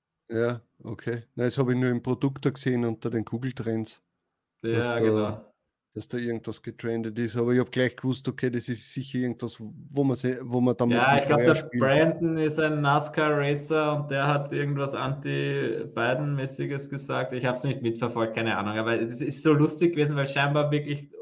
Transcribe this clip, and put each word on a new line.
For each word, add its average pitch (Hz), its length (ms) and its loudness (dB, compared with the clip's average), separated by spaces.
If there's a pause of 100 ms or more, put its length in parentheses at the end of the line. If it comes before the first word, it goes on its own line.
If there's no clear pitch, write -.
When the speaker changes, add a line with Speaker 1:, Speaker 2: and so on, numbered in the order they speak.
(300)
Speaker 1:
Ja, 117 320 0 (220)
okay. 117 400 -8 (120)
Na, 123 100 -2
das 123 120 0
hab 127 120 2
ich 123 80 2
nur 127 120 2
im 120 140 0
Produkt 135 420 -2
da 143 40 4
gesehen 127 340 -2
unter 113 260 -4
den 113 140 -2
Google-Trends, 113 800 -6 (680)
dass 120 240 0
Speaker 2:
Ja, - 0 -
Speaker 1:
da, 117 80 0
Speaker 2:
genau. 107 520 0 (400)
Speaker 1:
dass 107 160 -12
da 123 80 -6
irgendwas 117 460 -6
getrendet 113 560 -6
ist. 117 180 -2
Aber 120 160 2
ich 123 60 6
hab 123 120 0
gleich 127 240 2
gewusst, 131 320 -4
okay, 127 240 -2
das 120 180 -6
ist 117 240 -8
sicher 131 260 -6
irgendwas, 120 400 -4
wo 135 440 -4
man 135 140 4
se-, 127 260 -2
wo 123 180 0
man 123 160 4
damit 123 300 4
Speaker 2:
Ja, 135 40 6
Speaker 1:
mit 139 100 6
Speaker 2:
ich - 60 -2
glaub, 147 160 4
Speaker 1:
Feuer - 0 -
Speaker 2:
der 160 120 8
Speaker 1:
spielt. - 220 -4
Speaker 2:
Brandon 160 600 4
ist 156 220 0
ein 151 200 2
nascar-Racer 147 1120 2 (100)
und 143 60 -8
der 139 180 0
hat 143 260 0
irgendwas 139 420 -2
Anti-Biden-mäßiges 139 1900 -2
gesagt. 131 440 -4
Ich 127 120 -4
hab's 123 200 -2
nicht 131 160 -2
mitverfolgt, 117 540 0
keine 113 220 0
Ahnung. 104 200 -2
Aber 113 240 0
es 117 180 -4
ist - 240 -6
so 160 80 6
lustig 151 400 4
gewesen, 147 240 0
weil 139 120 0
scheinbar 143 440 2
wirklich 147 500 -4